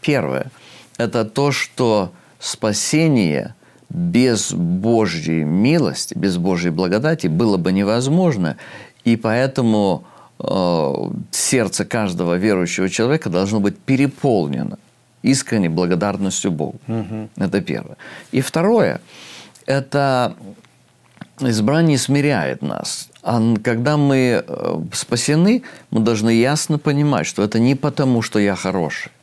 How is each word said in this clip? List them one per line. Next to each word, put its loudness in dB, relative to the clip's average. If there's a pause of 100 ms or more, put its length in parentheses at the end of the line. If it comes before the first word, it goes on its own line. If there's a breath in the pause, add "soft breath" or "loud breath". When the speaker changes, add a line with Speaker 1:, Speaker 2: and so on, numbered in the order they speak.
Speaker 1:
Первое — -2 (520 loud breath)
это 0
то, 0
что 0 (300 soft breath)
спасение 0 (340 soft breath)
без 0
Божьей 0
милости, 0
без 0
Божьей 0
благодати 0
было 2
бы 0
невозможно, 0 (480 loud breath)
и 4
поэтому, 0 (340 loud breath)
э, 0 (220)
сердце 0
каждого -2
верующего 0
человека 0
должно 0
быть 0
переполнено 0 (440)
искренней 0
благодарностью 0
Богу. -6
Speaker 2:
Мгм. -8
Speaker 1:
Это -2
первое. -8 (340 loud breath)
И 0
второе, 0 (680 loud breath)
это 0 (1040)
избрание 2
смиряет 0
нас. -8 (140)
А 0
н-, 4
когда 0
мы, 2
э, -4 (120)
спасены, 0 (280 loud breath)
мы 0
должны 2
ясно 2
понимать, 0
что -2
это 0
не 4
потому, 0
что -2
я 4
хороший -4 (120)